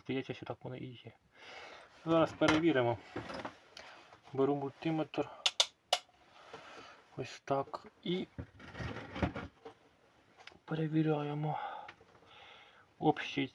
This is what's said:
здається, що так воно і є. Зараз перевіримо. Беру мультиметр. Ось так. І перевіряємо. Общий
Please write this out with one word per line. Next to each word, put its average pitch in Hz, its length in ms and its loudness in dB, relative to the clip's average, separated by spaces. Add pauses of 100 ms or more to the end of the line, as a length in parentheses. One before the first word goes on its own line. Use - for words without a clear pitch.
здається, 131 300 -4
що - 120 -10
так 123 160 -6
воно 127 140 -8
і 131 100 -8
є. 117 260 -14 (920)
Зараз 160 280 6
перевіримо. 151 680 6 (1300)
Беру 139 240 4
мультиметр. 151 720 -2 (1900)
Ось - 240 -10
так. - 460 -2 (160)
І 180 240 -2 (2500)
перевіряємо. 151 960 2 (1400)
Общий 139 560 0